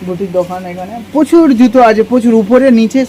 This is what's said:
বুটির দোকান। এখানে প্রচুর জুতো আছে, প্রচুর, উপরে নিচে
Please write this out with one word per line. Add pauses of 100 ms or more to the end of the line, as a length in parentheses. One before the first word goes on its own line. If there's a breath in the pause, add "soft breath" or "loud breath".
বুটির
দোকান।
এখানে (120)
প্রচুর
জুতো
আছে,
প্রচুর,
উপরে
নিচে